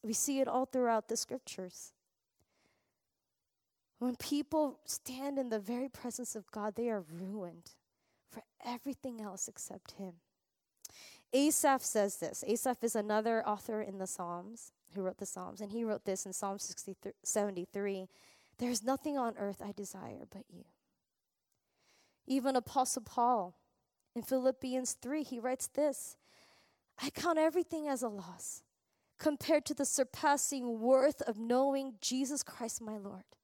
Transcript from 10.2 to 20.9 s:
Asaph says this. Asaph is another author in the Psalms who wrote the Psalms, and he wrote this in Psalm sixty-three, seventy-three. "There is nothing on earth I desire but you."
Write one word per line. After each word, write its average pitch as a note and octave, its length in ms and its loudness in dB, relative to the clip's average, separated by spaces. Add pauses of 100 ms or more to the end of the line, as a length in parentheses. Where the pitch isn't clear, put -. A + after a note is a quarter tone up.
Asaph C#4 500 6
says G3+ 340 2
this. - 280 -4
Asaph A#3+ 380 0
is A#3 120 0
another A3 520 2
author G#3 340 -2
in G3 160 -6
the F#3+ 100 -4
Psalms F3+ 640 -8 (220)
who G3 80 -4
wrote F#3 160 -2
the G3+ 80 -6
Psalms, F#3 340 -10
and G3+ 140 -8
he A#3 100 -2
wrote G#3+ 220 -2
this F#3+ 200 -2
in G3 60 -8
Psalm G3 260 -4
sixty-three, - 540 -10 (100)
seventy-three. G3 840 -2 (500)
"There B3 140 -2
is A#3+ 100 -2
nothing C4+ 360 0
on A#3+ 200 0
earth G3+ 240 -4
I G3+ 120 -8
desire - 560 -10
but - 200 -16
you." - 140 -20 (1600)